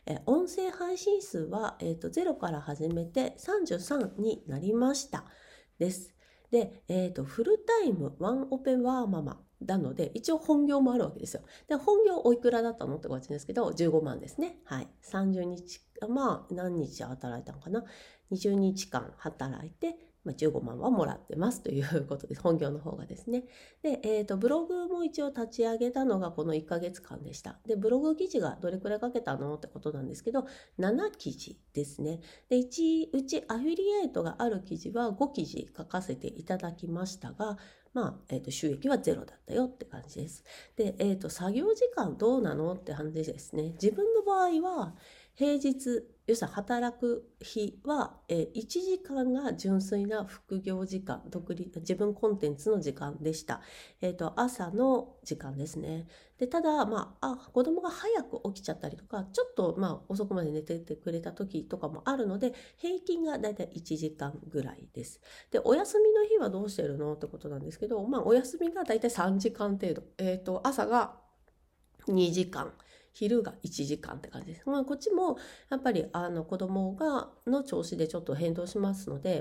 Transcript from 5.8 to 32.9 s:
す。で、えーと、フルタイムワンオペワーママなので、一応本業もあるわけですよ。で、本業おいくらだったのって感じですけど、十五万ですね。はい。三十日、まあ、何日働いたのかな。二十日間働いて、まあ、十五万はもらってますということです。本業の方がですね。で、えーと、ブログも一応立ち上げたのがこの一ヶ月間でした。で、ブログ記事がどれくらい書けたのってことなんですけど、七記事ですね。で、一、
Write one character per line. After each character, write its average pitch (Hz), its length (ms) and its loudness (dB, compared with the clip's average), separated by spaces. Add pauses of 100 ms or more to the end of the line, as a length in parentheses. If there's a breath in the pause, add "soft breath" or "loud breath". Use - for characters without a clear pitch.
す。 - 200 -10 (380 soft breath)
で、 226 380 2
え 185 180 2
ー 180 60 -4
と、 135 100 -4
フ 220 220 -2
ル 415 200 4
タ 453 220 4
イ 240 60 4
ム 156 260 -2
ワ 196 140 0
ン 269 180 0
オ 262 80 0
ペ 262 160 2
ワ 254 300 2
ー - 20 0
マ 175 160 0
マ 139 180 -8 (200)
な 190 180 0
の 131 160 0
で、 - 200 0
一 233 160 -2
応 320 80 4
本 294 280 6
業 285 160 6
も 254 100 6
あ 247 60 4
る 208 60 4
わ - 60 -2
け - 80 -12
で - 80 -8
す - 80 -8
よ。 - 80 -8 (260 loud breath)
で、 302 60 2
本 415 300 6
業 370 180 6
お 240 100 8
い 240 60 6
く 240 120 6
ら 240 100 4
だ 233 100 2
っ 226 60 -8
た - 80 -6
の 135 120 -2
っ - 40 -8
て - 80 -8
感 131 140 -2
じ - 80 -16
で 147 80 -4
す - 80 -10
け - 80 -6
ど、 165 180 2
十 170 160 4
五 156 140 6
万 139 180 -4
で - 80 -14
す - 100 -8
ね。 349 260 -4
は 131 180 -6
い。 - 60 -10 (120)
三 196 320 0
十 185 100 0
日、 180 380 -6 (280)
ま 247 400 0
あ、 180 60 -6
何 180 220 -2
日 143 260 -2
働 127 380 -8
い 135 40 -16
た - 80 -14
の - 80 -16
か 170 100 -12
な。 220 140 -2 (460 loud breath)
二 190 60 -2
十 196 180 2
日 190 360 2
間 120 260 -4
働 135 500 -6
い 165 40 -12
て、 330 260 -4 (260 loud breath)
ま - 100 -6
あ、 - 20 -6
十 156 160 2
五 135 100 -2
万 123 180 -6
は 170 120 2
も 190 160 6
ら - 80 -4
っ - 120 -14
て - 100 -8
ま 190 160 2
す - 100 -10
と - 80 -4
い 139 120 0
う 143 240 0
こ 143 100 -4
と - 100 -10
で - 80 -8
す。 - 80 -12
本 165 160 6
業 143 120 0
の 147 80 -4
方 151 140 -8
が - 140 -10
で - 100 -12
す - 140 -10
ね。 247 140 0 (380 loud breath)
で、 294 200 0
え 214 180 2
ー 208 60 0
と、 202 100 0
ブ 208 120 4
ロ 330 180 4
グ 349 220 -2
も 349 160 0
一 320 180 -2
応 285 60 0
立 233 200 -4
ち 226 160 0
上 226 140 2
げ 240 120 2
た 269 140 0
の 214 140 4
が 175 120 -2
こ 156 140 -4
の 160 100 0
一 156 120 -2
ヶ 170 120 -2
月 175 220 -6
間 - 220 -14
で - 100 -12
し - 80 -14
た。 - 260 -14
で、 226 80 0
ブ 208 140 2
ロ 247 120 6
グ 311 160 2
記 370 120 0
事 294 120 2
が 156 200 -2
ど 175 100 -2
れ 185 80 -4
く 196 120 -4
ら 208 60 2
い - 40 -6
書 247 100 -2
け 247 120 -2
た 139 140 -2
の 139 180 -4
っ 151 60 -8
て - 60 -10
こ - 140 -16
と 151 120 -4
な 139 100 -6
ん 131 60 -6
で - 60 -8
す - 80 -14
け 233 100 -2
ど、 262 140 0 (300 loud breath)
七 240 340 2
記 - 220 -8
事 - 260 -14 (140)
で 143 140 -2
す - 160 -10
ね。 165 180 -4 (300 loud breath)
で、 254 60 6
一、 320 560 2